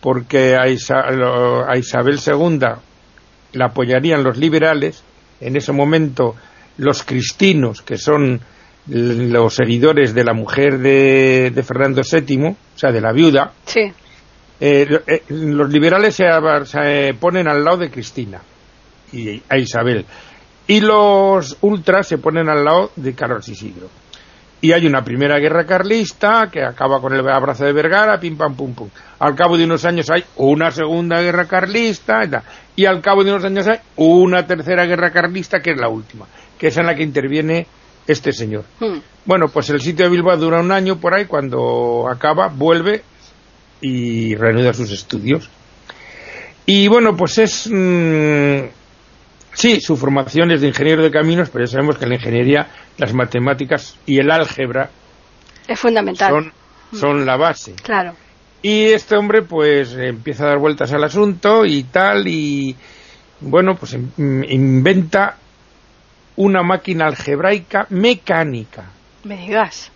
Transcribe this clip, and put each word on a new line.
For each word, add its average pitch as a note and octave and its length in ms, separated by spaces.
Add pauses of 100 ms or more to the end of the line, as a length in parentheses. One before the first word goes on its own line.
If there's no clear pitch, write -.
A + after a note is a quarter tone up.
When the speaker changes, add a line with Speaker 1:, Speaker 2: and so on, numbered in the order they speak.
Speaker 1:
porque C3 540
a B2+ 120
Isa-, C3 440
lo-, B2 580
a B2+ 80
Isabel B2+ 420
segunda C#3+ 600 (720)
la B2+ 140
apoyarían B2+ 560
los B2 140
liberales, D#3 680 (360)
en B2+ 160
ese C#3+ 160
momento C#3+ 640 (420)
los C#3 260
cristinos, B2+ 800
que A#2 160
son C#3 420 (480)
l-, A#2+ 400
los A#2 240
seguidores B2 600
de A#2+ 80
la A#2 100
mujer C3+ 460
de, C3 760
de B2+ 100
Fernando C3 400
séptimo, D3 540 (180)
o - 40
sea, C#3 120
de A#2 100
la A2 120
viuda, C#3 400 (120)
Speaker 2:
Sí. G#3+ 260 (680)
Speaker 1:
eh, C#3+ 300
lo-, D3+ 160
eh, D#3 240
los D3 420
liberales F3 440
se F#3 100
aba-, D#3 400
se C#3+ 540
ponen F3 280
al D3 160
lado E3+ 140
de E3+ 140
Cristina A2+ 500 (680)
y A2 360
a C3+ 120
Isabel, A#2 460 (600)
y G#3+ 140
los G3 840
ultras G3 460
se E3 100
ponen D#3 320
al D3 140
lado F3 320
de C3 180
Carlos B2 360
Isidro. F#2 400 (720)
Y D#3+ 100
hay E3 160
una C3+ 160
primera C#3+ 360
guerra D#3 260
carlista G#3 840
que D#3+ 140
acaba C3+ 380
con C3 120
el C3 140
abrazo C3+ 380
de C#3+ 80
Vergara, F#3+ 440
pim, E3 200
pam, D3 180
pum, B2+ 180
pum. A#2 140 (320)
Al C#3+ 160
cabo E3+ 220
de E3 80
unos D#3+ 180
años E3+ 260
hay F3 140 (140)
una D3 340
segunda E3+ 500
guerra F3 280
carlista, G#3+ 720
y F3+ 60
tal. B2 140 (340)
Y F#3+ 80
al F#3+ 160
cabo G3 240
de G3 60
unos G3 120
años F#3+ 240
hay A3+ 120 (180)
una F3+ 500
tercera F3 380
guerra F3 260
carlista, F3 480
que E3 120
es C#3+ 60
la A#2+ 120
última, A2 380 (300)
que D#3 100
es C3+ 100
en E3+ 80
la E3+ 100
que D3+ 80
interviene D#3 640 (400)
este D3+ 240
señor. G#2+ 320 (160)
Speaker 2:
Hmm. G3 200 (260)
Speaker 1:
Bueno, F#3 240
pues C#3+ 200
el D3 120
sitio E3 240
de F3 60
Bilbao F3 260
dura E3 240
un F3+ 100
año F#3+ 260
por E3+ 160
ahí, G3+ 120
cuando A#2+ 840
acaba, D3+ 380
vuelve E3 560 (800)
y A#2+ 540
reanuda A2+ 380
sus A2 200
estudios. A2+ 560 (1160)
Y G3+ 220
bueno, A3 300
pues F3 200
es, A3 320
mm, D#3 880 (920)
sí, A3+ 280
su D#3 160
formación C#3 540
es D3+ 100
de C#3+ 80
ingeniero D3+ 340
de D#3 80
caminos, D#3+ 380
pero A#2+ 160
ya A#2 60
sabemos C#3 260
que B2 100
la B2 80
ingeniería, B2 520 (300)
las A2+ 160
matemáticas B2+ 920
y C3+ 140
el C#3 100
álgebra C3+ 600 (760)
Speaker 2:
Es A#3 120
fundamental. G3+ 500
Speaker 1:
son, D#3 240 (380)
Speaker 2:
Mm. A3+ 40
Speaker 1:
son C#3+ 300
la C3 120
base. D3 440
Speaker 2:
Claro. F#3 320 (480)
Speaker 1:
Y G#3+ 240
este A3 320
hombre, G#3 240
pues, D3+ 540
empieza B2+ 500
a D3 40
dar C#3+ 100
vueltas C#3+ 340
al D3 100
asunto G3+ 640
y C#3+ 200
tal, G3 420
y, C#3+ 480 (640)
bueno, F3 340
pues, A#2 180
in-, C3 540
inventa D#3 920 (1000)
una F#3+ 260
máquina F3 460
algebraica E3+ 800
mecánica. E3 960 (380)
Speaker 2:
Me G3+ 140
digas. F#3 580